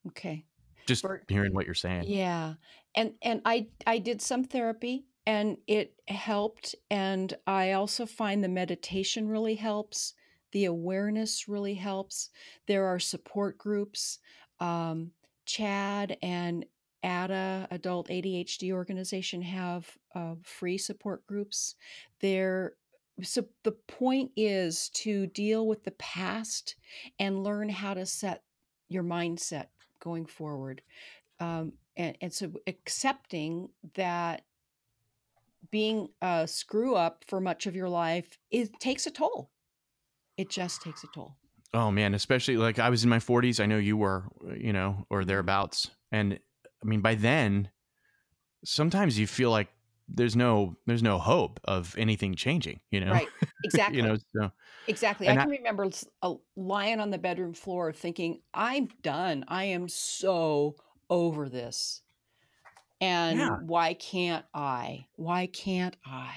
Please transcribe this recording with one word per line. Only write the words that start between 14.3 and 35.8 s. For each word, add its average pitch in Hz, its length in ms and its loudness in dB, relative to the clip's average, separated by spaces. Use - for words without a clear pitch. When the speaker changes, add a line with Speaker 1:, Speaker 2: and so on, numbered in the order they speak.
Speaker 1:
Um, 170 520 -2
chad 202 760 -2
and 175 460 -2
ada, 190 680 -2
Adult 180 400 -4
A 180 100 -2
D 185 160 -2
H 175 220 -6
D 185 140 -4
Organization, 185 680 -4
have, 180 460 -4
uh, 165 280 -6
free 180 360 -4
support - 480 -6
groups. 202 500 -4
They're, 190 540 2
so 240 240 -2
the 220 100 0
point 262 640 0
is 190 540 0
to 196 380 0
deal 220 380 0
with 214 180 -2
the 190 80 -6
past 190 840 -6
and 196 240 -2
learn 208 280 -2
how 196 240 -4
to 185 100 -6
set - 380 -6
your 180 140 -2
mindset 170 640 -4
going 165 280 -8
forward. 135 560 -10
Um, 165 320 -4
and, 165 240 -4
and 175 120 -8
so 196 200 -6
accepting 185 1000 -4
that 175 500 -2
being 214 380 0